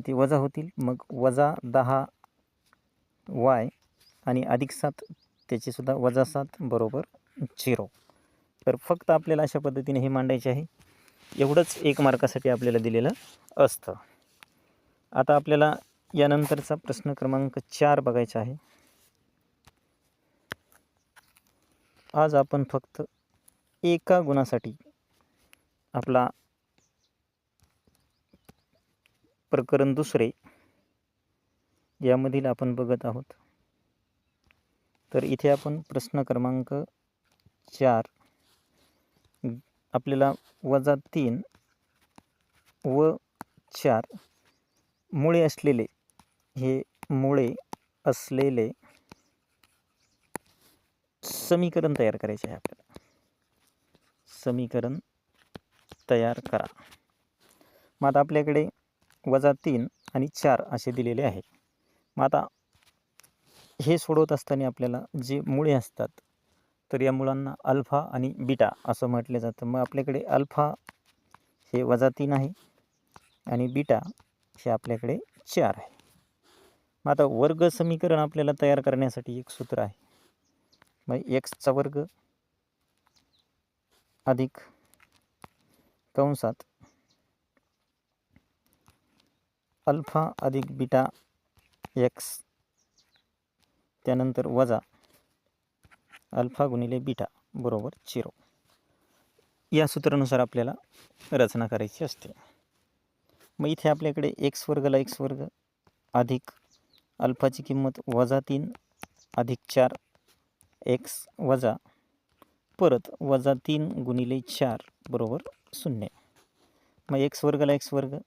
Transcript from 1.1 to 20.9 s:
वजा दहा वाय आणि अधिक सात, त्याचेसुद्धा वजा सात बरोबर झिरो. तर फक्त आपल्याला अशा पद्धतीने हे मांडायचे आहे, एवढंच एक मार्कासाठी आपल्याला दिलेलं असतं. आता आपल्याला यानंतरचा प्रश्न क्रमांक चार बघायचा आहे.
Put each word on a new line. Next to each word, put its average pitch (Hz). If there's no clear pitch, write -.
वजा 131
दहा 131
वाय 123
आणि 127
अधिक 131
सात, -
त्याचेसुद्धा 127
वजा 127
सात 139
बरोबर 117
झिरो. 117
तर 123
फक्त -
आपल्याला 156
अशा 147
पद्धतीने 139
हे 135
मांडायचे 131
आहे, 139
एवढंच 147
एक 143
मार्कासाठी 135
आपल्याला 123
दिलेलं 113
असतं. -
आता 135
आपल्याला 147
यानंतरचा 143
प्रश्न 147
क्रमांक 135
चार 147
बघायचा 120
आहे. 123